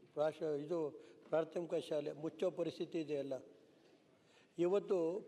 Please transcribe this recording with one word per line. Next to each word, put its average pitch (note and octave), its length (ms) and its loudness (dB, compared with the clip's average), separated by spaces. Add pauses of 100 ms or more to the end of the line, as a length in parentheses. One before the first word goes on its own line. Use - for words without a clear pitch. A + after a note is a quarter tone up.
(140)
ಪ್ರಾಶ-, D3+ 460 2
ಇದು D3+ 300 0 (380)
ಪ್ರಾಥಮಿಕ D#3+ 460 0
ಶಾಲೆ D3+ 380 -2
ಮುಚ್ಚೋ D#3 380 -2
ಪರಿಸ್ಥಿತಿ E3 500 -2
ಇದೆ D3 180 -2
ಅಲ್ಲ. C#3 140 -2 (1300)
ಇವತ್ತು F3 680 2